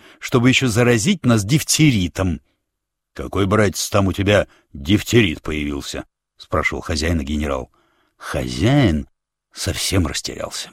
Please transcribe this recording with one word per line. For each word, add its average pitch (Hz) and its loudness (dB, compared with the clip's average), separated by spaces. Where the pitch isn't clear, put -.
чтобы 123 2
еще 131 2
заразить 120 2
нас 113 2
дифтеритом". 98 0
"Какой, - -2
братец, 101 0
там 98 2
у 92 0
тебя 95 2
дифтерит 87 2
появился?" — 73 -6
спрашивал - -4
хозяин 80 0
и - -6
генерал. 71 -4
Хозяин 76 0
совсем - -2
растерялся. - -8